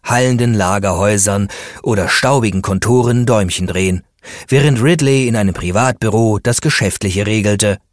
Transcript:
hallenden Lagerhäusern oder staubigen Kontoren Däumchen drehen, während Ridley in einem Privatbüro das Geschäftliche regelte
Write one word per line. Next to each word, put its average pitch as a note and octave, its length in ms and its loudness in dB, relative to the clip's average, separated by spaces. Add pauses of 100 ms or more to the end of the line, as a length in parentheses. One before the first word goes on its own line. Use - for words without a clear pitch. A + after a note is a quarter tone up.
hallenden B2 500 0
Lagerhäusern G2 960 0 (320)
oder G2+ 260 -2
staubigen A2+ 540 0
Kontoren A#2+ 640 0
Däumchen G2+ 400 0
drehen, F#2 380 -2 (440)
während C3+ 340 2
Ridley C#3 460 2
in A#2 80 0
einem G2 200 0
Privatbüro A2 800 0
das A#2+ 240 -2
Geschäftliche G2+ 640 -2
regelte G#2 540 0 (140)